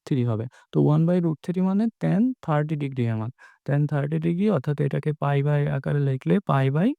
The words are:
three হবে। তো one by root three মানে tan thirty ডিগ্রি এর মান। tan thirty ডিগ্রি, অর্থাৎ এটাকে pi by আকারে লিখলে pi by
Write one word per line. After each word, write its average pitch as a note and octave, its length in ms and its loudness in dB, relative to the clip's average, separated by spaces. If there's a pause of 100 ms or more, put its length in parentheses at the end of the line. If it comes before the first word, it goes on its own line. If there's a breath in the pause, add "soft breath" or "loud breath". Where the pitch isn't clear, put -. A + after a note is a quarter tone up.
three B2+ 200 0
হবে। A2+ 200 -2 (260 loud breath)
তো D#3+ 100 -2
one D3+ 240 4
by F3+ 140 2
root E3 240 0
three F3+ 180 -4
মানে G3 240 0 (140)
tan E3+ 220 0 (200)
thirty D3+ 340 -2
ডিগ্রি C3+ 300 -4
এর A2+ 100 0
মান। A2 160 -6 (340 loud breath)
tan C#3+ 220 2
thirty D3 320 -2
ডিগ্রি, E3+ 300 0
অর্থাৎ D3 320 0
এটাকে D3 300 -2
pi C#3+ 320 -2
by D3 240 2
আকারে C#3+ 320 -2
লিখলে C#3 380 0
pi C#3 320 0
by D#3 180 2 (120)